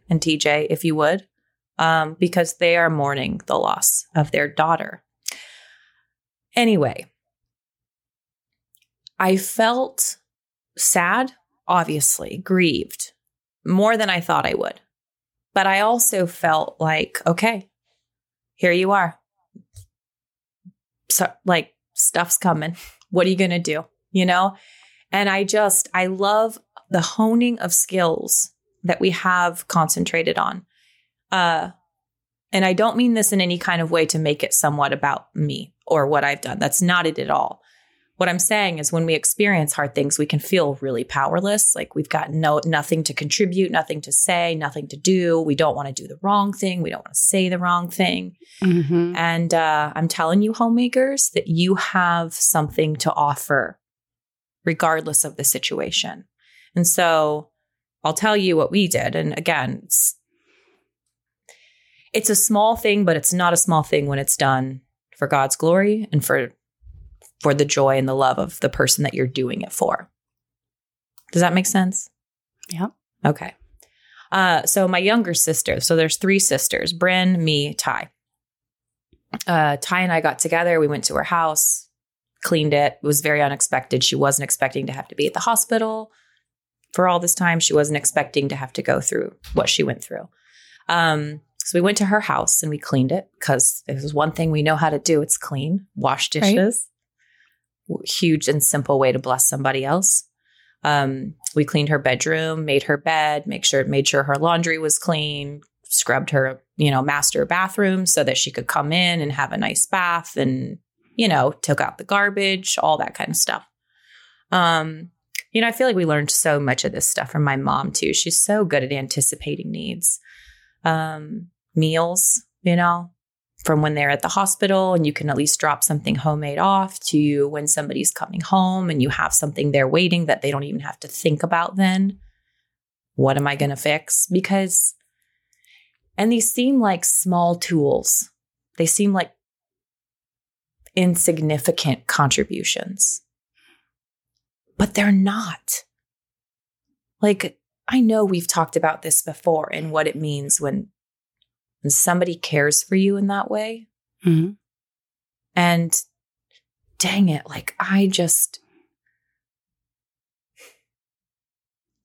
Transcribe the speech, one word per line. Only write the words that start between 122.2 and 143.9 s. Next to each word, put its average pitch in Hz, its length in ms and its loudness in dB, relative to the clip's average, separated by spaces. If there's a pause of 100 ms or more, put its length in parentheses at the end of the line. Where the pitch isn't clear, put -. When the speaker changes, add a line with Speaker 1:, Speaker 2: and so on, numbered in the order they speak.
Speaker 1:
you 175 140 2
know, 175 360 0 (520)
from 151 180 2
when 151 140 0
they're 143 140 0
at 143 120 0
the - 80 -2
hospital 190 640 0
and 165 120 2
you 147 80 0
can 151 160 -6
at 135 80 -2
least 147 220 0
drop 147 240 0
something 147 320 -2
homemade 147 440 -2
off 190 420 2
to 143 480 2
when 147 180 -6
somebody's 143 440 -2
coming - 300 -8
home 185 480 0
and 147 120 0
you 139 80 2
have - 240 -2
something 147 380 -2
there 139 160 2
waiting 170 380 2
that 151 160 0
they 139 100 -2
don't 143 120 -4
even 143 180 -8
have - 180 -14
to 147 80 -16
think 151 360 -2
about 170 320 -2
then. 190 440 0 (960)
What 135 220 2
am 143 100 -2
I 143 80 -2
gonna 143 200 -2
fix? - 520 -2
Because, 190 680 0 (1200)
and 214 140 2
these 226 200 2
seem 254 280 2
like 190 240 2
small 175 520 2
tools. 143 760 0 (480)
They 165 80 0
seem 202 280 0
like 185 200 -4 (1600)
insignificant 156 1120 0
contributions, - 1120 -2 (1600)